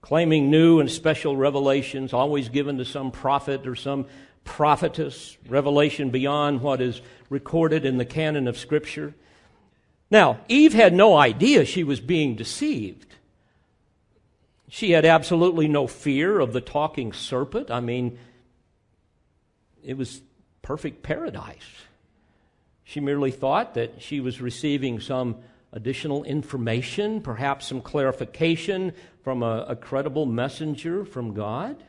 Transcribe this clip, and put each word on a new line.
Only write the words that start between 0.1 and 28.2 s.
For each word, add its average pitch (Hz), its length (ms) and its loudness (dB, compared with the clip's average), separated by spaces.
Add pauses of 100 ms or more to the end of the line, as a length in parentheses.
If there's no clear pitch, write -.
new 160 300 8
and 139 100 2
special 151 460 -2
revelations, 135 760 0
always 135 360 0
given 139 280 -2
to 127 80 -6
some 135 260 -8
prophet 135 560 -2
or 127 80 -8
some 139 300 -6 (380)
prophetess, - 960 -2 (100)
revelation 143 640 2
beyond 139 520 0
what 135 180 -2
is 123 220 -4 (280)
recorded 156 560 0
in 131 120 0
the 123 80 0
canon 151 420 -2
of 120 100 -4
Scripture. 151 560 -4 (960)
Now, 165 360 6
Eve 294 260 8
had 214 200 8
no 190 240 8
idea 147 480 6
she 175 180 -2
was 139 160 -2
being 143 360 0
deceived. 113 800 -8 (1500)
She - 240 -2
had 160 140 6
absolutely 165 600 4
no 147 200 0
fear 151 520 -2
of 123 140 0
the 123 80 -2
talking 147 520 -4
serpent. - 560 -6
I 120 100 -4
mean, 123 380 -4 (1700)
it 131 140 -10
was 131 240 -10 (400)
perfect 151 420 -10
paradise. - 540 -10 (1300)
She - 160 -12
merely 143 320 -2
thought 139 440 -2
that 117 260 -6
she 147 180 -8
was 127 220 -8
receiving 127 580 -4
some 127 380 -6 (340)
additional 135 520 -6
information, 135 1000 -4
perhaps 139 460 -6
some 131 140 -8
clarification 165 1120 -4 (300)